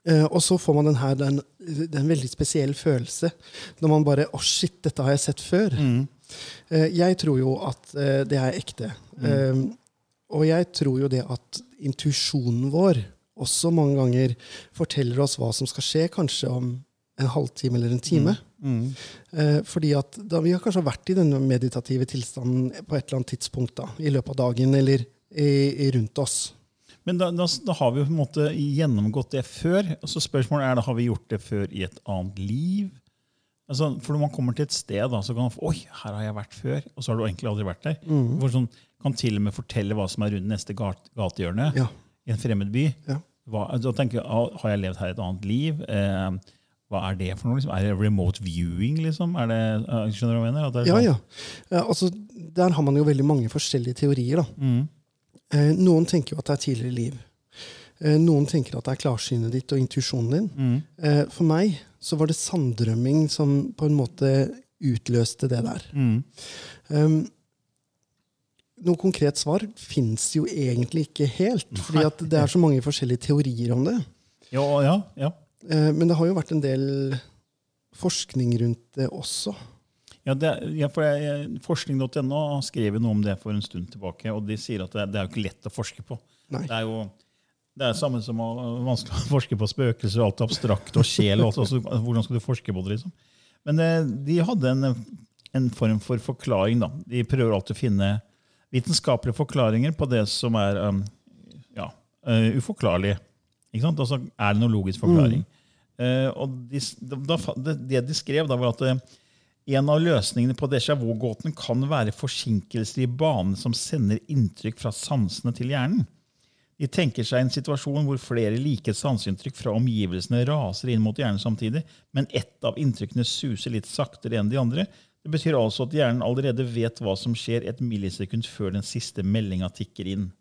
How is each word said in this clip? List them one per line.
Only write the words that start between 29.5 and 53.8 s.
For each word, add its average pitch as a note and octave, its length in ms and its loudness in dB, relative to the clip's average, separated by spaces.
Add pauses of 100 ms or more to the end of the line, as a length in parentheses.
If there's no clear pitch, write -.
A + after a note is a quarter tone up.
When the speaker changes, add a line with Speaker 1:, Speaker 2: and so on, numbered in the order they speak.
Speaker 2:
og - 80 -10
så D3+ 160 -4
spørsmålet C3+ 420 0
er B2+ 140 2
da, G#2+ 60 -2
har B2+ 100 -2
vi A#2+ 140 2
gjort - 180 -4
det G#2 160 -4
før G2+ 240 -4
i F#2 160 -6
et - 220 -10
annet G2 340 -6
liv? E3 460 -2 (840)
Altså, C#3+ 220 -2 (100)
for - 120 -6
når D3 140 0
man C#3+ 60 -4
kommer B2 200 -2
til D3 140 -2
et - 100 -6
sted G2+ 320 -4
da, A#2+ 140 -2
så G#2 100 -6
kan A#2+ 140 -2
man A#2 60 -2
få, D#3 180 -6
"Oi, D3+ 80 -2 (100)
her - 240 -12
har G#2 140 -6
jeg G#2+ 100 -6
vært G#2 200 -12
før", C#3 260 -4
og - 220 -14
så - 80 -6
har A2 40 0
du A2+ 80 -2
egentlig G2 240 -4
aldri G#2 160 -4
vært F2+ 220 -8
der. D3+ 80 -2 (100)
Speaker 1:
Mm. C3+ 320 0
Speaker 2:
Hvor C3 160 0
sånn, B2 140 2 (380)
kan B2+ 120 0
til A2 200 0
og G#2 80 0
med G2+ 120 0
fortelle G#2+ 400 -4
hva G2+ 120 -2
som G#2 160 -4
er G#2 100 -2
rundt F#2+ 140 -4
neste G#2+ 280 -6
gat-, G2 400 -6
gatehjørne G2+ 600 -2
Speaker 1:
Ja. B2+ 100 2 (380)
Speaker 2:
i B2+ 80 -4
en G#2+ 80 -2
fremmed G2+ 320 -2
by. B2+ 100 0 (260)
Speaker 1:
Ja. C#3 80 -2 (320)
Speaker 2:
Hva, G#2+ 140 -4 (180)
da B2 120 -2
tenker A#2+ 280 -2
jeg, - 40 -8
"Ah, A#2 240 0 (120)
har G#2+ 120 0
jeg G2+ 100 0
levd F#2 180 -6
her F2+ 120 -4
et - 120 -8
annet F#2 200 -6
liv? D3 440 -2
Eh, F#2+ 480 0 (540)
hva F#2+ 180 -4
er F#2+ 120 -2
det F#2 160 -2
for - 120 -4
noe, A#2+ 80 0
liksom? C#3 160 -2
Er F#2 160 0
det G2+ 120 2
remote G2 440 2
viewing, F2 560 -2
liksom?" D#3+ 360 -2
Er A#2 120 -2
det, A2+ 120 0 (200)
eh, A2+ 320 -2
skjønner A#2 240 0
du A#2 40 2
hva A2+ 80 0
jeg A#2+ 40 0
mener? D3 160 0
At B2 80 -4
det A#2+ 80 0
er B2 40 4
Speaker 1:
Ja, F3 80 6
Speaker 2:
sånn A#3 120 6
Speaker 1:
ja. C3+ 80 4 (540)
Ja, F3 140 2
altså, F#3 260 0 (420)
der F3+ 240 4
har D3+ 80 2
man C#3 120 4
jo D3 80 6
veldig C#3 200 4
mange C#3 240 4
forskjellige B2+ 520 -2